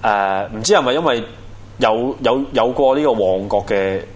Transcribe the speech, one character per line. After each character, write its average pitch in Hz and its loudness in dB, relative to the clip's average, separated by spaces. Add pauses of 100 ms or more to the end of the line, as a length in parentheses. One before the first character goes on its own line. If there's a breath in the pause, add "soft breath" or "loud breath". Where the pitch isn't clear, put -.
呃， 98 2
唔 107 -8
知 107 2
係 196 6
咪 127 0
因 160 0
為 120 0 (540)
有， 120 0
有， 127 2 (100)
有 117 2
過 135 2
呢 151 0
個 139 4
旺 98 0
角 104 0 (120)
嘅 95 0 (160)